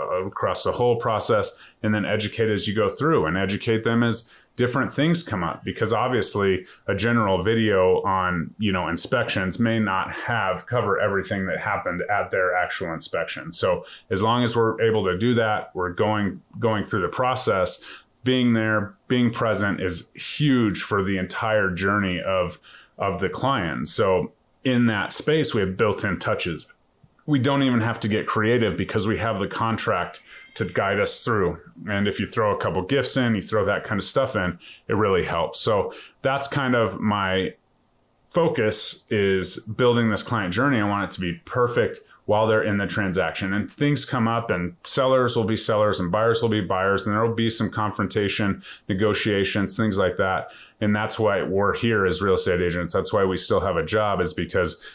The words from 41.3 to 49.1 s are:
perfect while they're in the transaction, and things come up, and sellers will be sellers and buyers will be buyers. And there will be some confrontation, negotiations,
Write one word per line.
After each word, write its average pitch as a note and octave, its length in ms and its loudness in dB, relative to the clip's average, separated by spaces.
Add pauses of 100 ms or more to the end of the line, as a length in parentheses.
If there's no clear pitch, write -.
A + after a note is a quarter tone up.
perfect A#2+ 560 0 (260)
while G#2+ 200 2
they're G#2+ 180 4
in G#2 140 0
the G2+ 80 0
transaction, F#2 640 -2
and G#2 180 -2
things D3 360 0
come A#2 200 0
up, A#2 240 -2
and F2 320 -2
sellers C3 540 2
will A2+ 80 2
be G#2+ 120 0
sellers G#2 440 2
and F2+ 100 -2
buyers A2 300 2
will A#2 80 0
be G#2+ 140 0
buyers. F#2+ 440 0
And G#2 80 0
there A2 80 2
will A2+ 120 0
be A2+ 160 0
some G#2+ 200 -2
confrontation, G2+ 920 -2 (260)
negotiations, G2+ 880 0